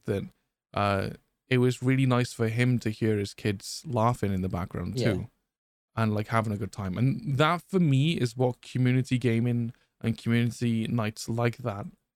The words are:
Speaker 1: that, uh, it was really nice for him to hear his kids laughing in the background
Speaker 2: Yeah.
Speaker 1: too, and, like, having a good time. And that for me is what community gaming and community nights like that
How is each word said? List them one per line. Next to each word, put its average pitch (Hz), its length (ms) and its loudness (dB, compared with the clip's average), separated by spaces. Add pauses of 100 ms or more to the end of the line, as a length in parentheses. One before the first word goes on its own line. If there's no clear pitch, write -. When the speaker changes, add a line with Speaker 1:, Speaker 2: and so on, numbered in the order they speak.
Speaker 1:
that, 98 180 -2 (500)
uh, 101 360 0 (380)
it 127 100 4
was 123 240 2
really 131 240 4
nice 123 260 2
for 117 160 0
him 120 320 2
to 110 100 -2
hear 107 280 0
his 101 160 -4
kids - 520 -4
laughing 117 480 0
in 92 80 0
the 95 60 -2
background 92 500 -6
Speaker 2:
Yeah. 117 160 2
Speaker 1:
too, - 160 -4 (680)
and, 110 180 0
like, 104 140 -2
having 113 240 0
a 101 60 -4
good 98 140 -6
time. 95 260 -6
And 135 400 0
that 160 240 2
for 190 180 0
me 147 320 4
is 127 240 -2
what 127 260 0
community 127 560 2
gaming 120 540 0 (280)
and 113 160 -2
community 117 680 0
nights 107 420 -4
like 117 300 0
that 104 280 -6 (300)